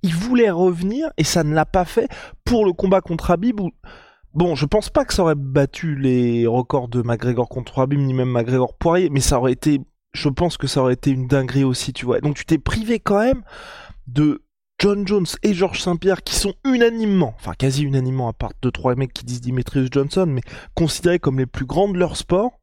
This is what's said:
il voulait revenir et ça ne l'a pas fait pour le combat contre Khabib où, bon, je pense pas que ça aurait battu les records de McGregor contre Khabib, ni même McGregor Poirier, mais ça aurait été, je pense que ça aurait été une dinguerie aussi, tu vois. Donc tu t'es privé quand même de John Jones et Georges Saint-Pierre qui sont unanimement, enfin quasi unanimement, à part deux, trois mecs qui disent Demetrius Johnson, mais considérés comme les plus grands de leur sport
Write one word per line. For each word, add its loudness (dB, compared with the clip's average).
il 0
voulait 2
revenir 0
et 2
ça 0
ne 0
l'a 4
pas 0
fait -2
pour 2
le 2
combat 2
contre -6
Khabib 2
où, -2
bon, 2
je 0
pense 0
pas 2
que -8
ça 0
aurait 4
battu -2
les 2
records 0
de -2
McGregor -2
contre -12
Khabib, 0
ni 0
même 0
McGregor 0
Poirier, 2
mais 0
ça 2
aurait 2
été, 0
je -2
pense -2
que -4
ça 0
aurait 4
été 0
une 0
dinguerie 0
aussi, -2
tu -10
vois. 0
Donc -2
tu -12
t'es 2
privé -2
quand 2
même 2
de 0
John 2
Jones 2
et 2
Georges -2
Saint-Pierre 0
qui -4
sont -2
unanimement, 2
enfin -8
quasi 0
unanimement, -2
à -6
part -8
deux, 0
trois 0
mecs -4
qui -12
disent -8
Demetrius -2
Johnson, 0
mais -2
considérés 0
comme 0
les 0
plus -8
grands 0
de -2
leur -2
sport 0